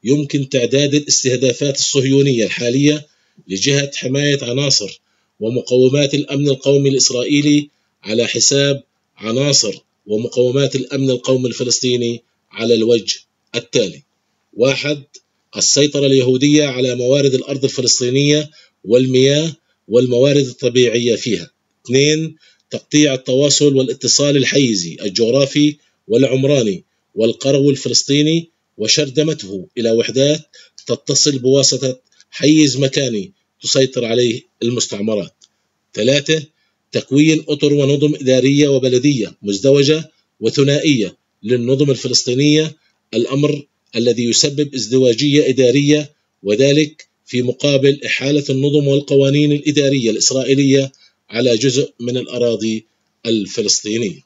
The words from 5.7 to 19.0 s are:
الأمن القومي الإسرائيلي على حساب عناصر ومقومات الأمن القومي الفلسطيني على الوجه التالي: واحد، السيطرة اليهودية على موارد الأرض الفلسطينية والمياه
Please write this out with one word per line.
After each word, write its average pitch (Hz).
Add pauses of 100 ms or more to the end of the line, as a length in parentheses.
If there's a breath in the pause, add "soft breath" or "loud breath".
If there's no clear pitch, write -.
الأمن 143
القومي 139
الإسرائيلي 143 (320)
على 110
حساب 139 (340)
عناصر 120 (220)
ومقومات 123
الأمن 135
القومي 127
الفلسطيني 120 (280)
على 117
الوجه 113 (340)
التالي: 117 (520)
واحد، 135 (540)
السيطرة 143
اليهودية 135
على 127
موارد 131
الأرض 131
الفلسطينية 135 (340 soft breath)
والمياه 131 (320)